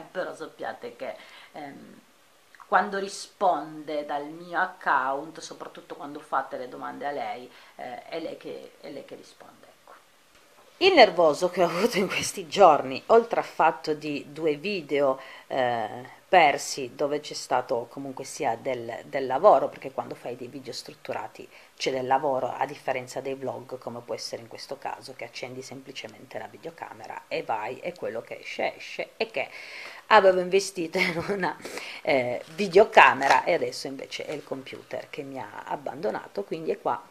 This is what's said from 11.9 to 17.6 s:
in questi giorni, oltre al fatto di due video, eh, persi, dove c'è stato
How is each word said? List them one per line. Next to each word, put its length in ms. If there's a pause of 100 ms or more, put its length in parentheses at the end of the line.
in 100
questi 400
giorni, 580
oltre 340
al 60
fatto 480
di 360
due 260
video, 640 (260)
eh, 760 (120)
persi, 600
dove 240
c'è 120
stato 560